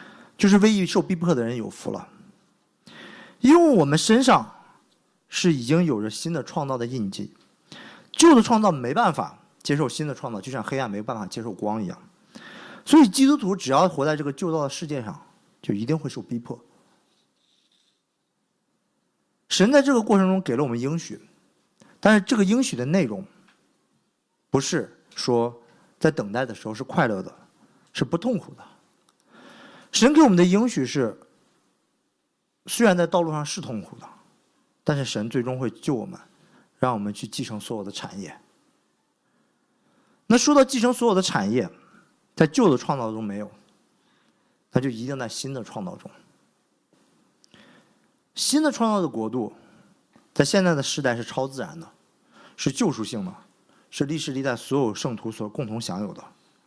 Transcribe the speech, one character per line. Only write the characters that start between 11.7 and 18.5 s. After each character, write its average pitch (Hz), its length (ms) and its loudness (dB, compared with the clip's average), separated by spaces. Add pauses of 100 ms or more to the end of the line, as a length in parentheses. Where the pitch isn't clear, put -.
一 90 40 -6
样。 90 120 -10 (840)
所 311 140 8
以 254 100 8
基 269 160 4
督 285 100 6
徒 196 200 -2
只 131 160 -4
要 165 180 6
活 139 160 -2
在 151 100 0
这 147 80 -6
个 143 80 -2
旧 165 200 -4
造 160 120 -2
的 139 60 -4
世 - 180 -10
界 139 160 -6
上， 180 160 -10 (420)
就 - 120 -2
一 104 120 -4
定 156 120 0
会 139 120 -8
受 117 120 -10
逼 117 180 -8
迫。 120 180 -12 (3000)